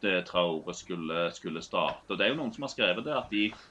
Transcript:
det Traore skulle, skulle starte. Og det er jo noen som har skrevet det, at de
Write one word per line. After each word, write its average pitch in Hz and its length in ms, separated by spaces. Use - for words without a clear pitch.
det 92 260
Traore 87 480
skulle, 85 580
skulle 82 300
starte. - 480
Og 95 80
det 98 80
er 113 80
jo 160 80
noen 117 120
som 147 80
har 135 60
skrevet 107 360
det, 147 120
at - 140
de 104 220